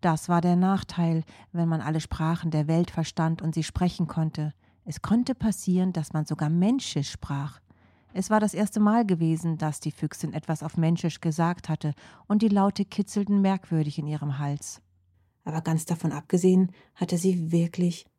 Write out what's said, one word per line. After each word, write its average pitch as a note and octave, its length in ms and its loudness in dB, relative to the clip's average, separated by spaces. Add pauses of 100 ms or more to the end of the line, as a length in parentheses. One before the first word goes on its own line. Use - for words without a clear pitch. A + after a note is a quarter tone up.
Das D#3+ 280 0
war F3 120 4
der F3 160 4
Nachteil, F3 680 2 (280)
wenn E3+ 160 0
man E3 120 0
alle D#3 200 -2
Sprachen E3 500 -2
der D3+ 180 0
Welt E3 220 2
verstand E3 520 -2
und E3+ 120 -2
sie D#3+ 100 0
sprechen F3 420 -2
konnte. D#3 480 -4 (300)
Es - 180 -10
konnte A#3+ 320 0
passieren, F#3 580 0
dass D#3+ 200 -6
man D#3 120 -2
sogar D3+ 240 -4
Menschisch F3 600 0
sprach. C#3 500 -8 (540)
Es F#3+ 160 -4
war G#3+ 100 4
das G#3 140 0
erste G3+ 260 -2
Mal G#3+ 240 4
gewesen, E3 540 0
dass D#3 220 -4
die - 100 -4
Füchsin D3 420 -6
etwas D3+ 300 -6
auf D#3 140 -8
Menschisch E3 440 0
gesagt E3+ 480 0
hatte, D#3 260 -2 (320)
und G#3 160 2
die A3+ 60 4
Laute G3+ 360 4
kitzelten G3+ 580 0
merkwürdig E3+ 560 0
in D#3 80 -4
ihrem D3 320 -4
Hals. C#3+ 420 -6 (640)
Aber D#3 160 -4
ganz D#3+ 240 -2
davon E3 280 -2
abgesehen, F#3 600 4 (220)
hatte F3 240 -2
sie E3+ 340 0
wirklich, E3+ 540 0 (120)